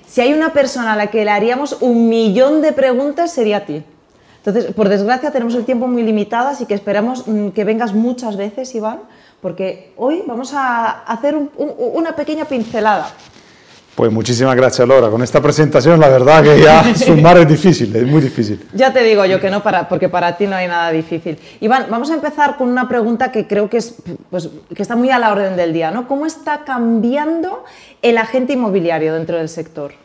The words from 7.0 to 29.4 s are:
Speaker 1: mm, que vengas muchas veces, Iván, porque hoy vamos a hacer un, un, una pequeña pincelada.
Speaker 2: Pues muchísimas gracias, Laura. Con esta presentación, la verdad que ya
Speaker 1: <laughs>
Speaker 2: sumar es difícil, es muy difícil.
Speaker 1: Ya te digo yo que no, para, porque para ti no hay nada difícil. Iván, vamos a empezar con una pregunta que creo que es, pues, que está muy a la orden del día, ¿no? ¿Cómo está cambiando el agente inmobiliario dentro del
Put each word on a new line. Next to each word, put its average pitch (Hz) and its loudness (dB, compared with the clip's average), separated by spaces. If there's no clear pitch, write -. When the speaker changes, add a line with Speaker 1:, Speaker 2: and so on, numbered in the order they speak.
Speaker 1:
mm, 208 -2
que 214 -4
vengas 220 -2
muchas 233 -2
veces, 214 -10
Iván, 220 -8
porque 185 -10
hoy 302 -4
vamos 254 -10
a 240 -2
hacer 285 -4
un, 285 -6
un, 294 -6
una 320 -4
pequeña 302 -6
pincelada. 214 -2
Speaker 2:
Pues 117 2
muchísimas 120 0
gracias, 123 2
Laura. 127 6
Con 113 0
esta 131 2
presentación, 147 4
la 147 8
verdad 135 6
que 147 8
ya 156 8
Speaker 1:
<laughs> - 0
Speaker 2:
sumar 165 6
es 165 8
difícil, 143 2
es 113 2
muy 147 4
difícil. 113 -4
Speaker 1:
Ya 254 2
te 254 2
digo 208 4
yo 190 2
que 190 -2
no, 202 -4
para, 185 0
porque 180 -2
para 175 -2
ti 202 -2
no 196 -4
hay 185 -4
nada 170 -2
difícil. 160 -6
Iván, 233 0
vamos 240 -6
a 330 -2
empezar 294 -2
con 247 -2
una 247 -2
pregunta 240 -2
que 214 -4
creo 208 -2
que 240 -4
es, 226 -6
pues, 165 -8
que 202 -8
está 233 -6
muy 247 0
a 247 2
la 226 2
orden 196 -2
del 170 -2
día, 165 -4
¿no? 240 -8
¿Cómo 285 -4
está 294 -8
cambiando 285 -4
el 233 2
agente 254 -2
inmobiliario 170 -2
dentro 165 -6
del 160 -4